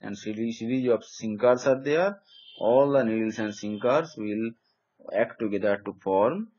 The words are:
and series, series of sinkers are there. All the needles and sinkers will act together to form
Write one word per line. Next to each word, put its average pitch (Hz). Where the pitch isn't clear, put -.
and 101
series, 113
series 123
of 110
sinkers 120
are 135
there. 170
All 135
the 135
needles 110
and 107
sinkers 120
will 110
act -
together 101
to 101
form 120